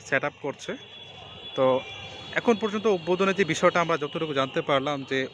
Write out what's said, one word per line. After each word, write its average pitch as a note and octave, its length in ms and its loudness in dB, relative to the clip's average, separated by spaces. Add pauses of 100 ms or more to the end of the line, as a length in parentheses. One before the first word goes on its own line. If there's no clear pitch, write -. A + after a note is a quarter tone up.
সেট C#3 180 0
আপ D3 180 -4
করছে। D3 340 -8 (800)
তো C3 260 4 (540)
এখন A3+ 200 4
পর্যন্ত G#3 300 -2
উদ্বোধনের F#3 500 2
যে G3 80 2
বিষয়টা E3+ 380 4
আমরা E3 160 2
যতটুকু D3+ 360 -4
জানতে C3+ 280 0
পারলাম C#3 480 0
যে C3 240 0